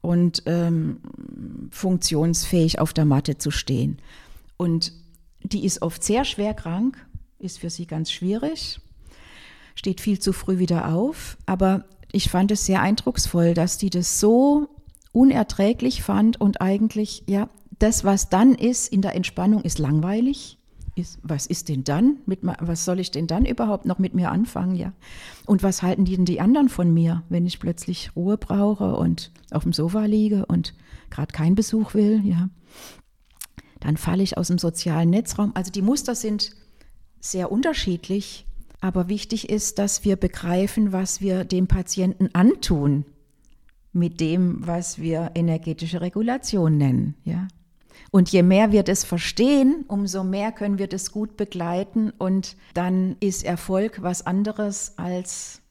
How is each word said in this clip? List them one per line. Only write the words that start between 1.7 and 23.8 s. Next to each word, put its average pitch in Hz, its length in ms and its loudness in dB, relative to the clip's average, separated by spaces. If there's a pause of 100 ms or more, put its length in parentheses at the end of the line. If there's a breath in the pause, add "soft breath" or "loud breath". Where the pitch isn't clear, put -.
funktionsfähig 165 1080 0
auf - 160 0
der 156 100 4
Matte 143 320 2
zu - 140 -4
stehen. 135 480 -2 (580 soft breath)
Und 165 360 0 (500)
die - 220 -4
ist - 180 -2
oft - 220 -6
sehr 240 200 2
schwer 208 300 -4
krank, 196 500 -4 (360)
ist 185 180 -10
für 175 120 -8
sie 170 160 -10
ganz 160 260 -6
schwierig, 240 680 -4 (920 loud breath)
steht - 260 -4
viel 202 200 -2
zu 190 120 0
früh 190 280 -2
wieder 170 340 0
auf, 247 420 -4 (100)
aber 190 380 2 (280)
ich - 180 0
fand 196 220 2
es 208 120 -2
sehr 190 160 2
eindrucksvoll, 175 760 2
dass 175 220 0
die 196 140 -2
das 175 300 -2
so 277 480 6 (420)
unerträglich 240 960 2
fand 208 360 2
und 202 200 2
eigentlich, 208 680 0
ja, 202 220 0 (320)
das, 220 240 2
was 196 240 2
dann 220 260 8
ist - 380 0
in 196 100 2
der 196 140 -2
Entspannung, 190 460 0
ist 165 180 -2
langweilig. 185 800 0 (360)
Ist, - 300 -8
was 151 220 -4
ist - 220 -6
denn 135 140 -2
dann? 226 440 2
Mit 190 180 -4
ma-, 180 160 -4
was 165 240 -4
soll 185 160 -2
ich 180 100 -6
denn 160 160 -4
dann 170 180 2
überhaupt 220 420 -2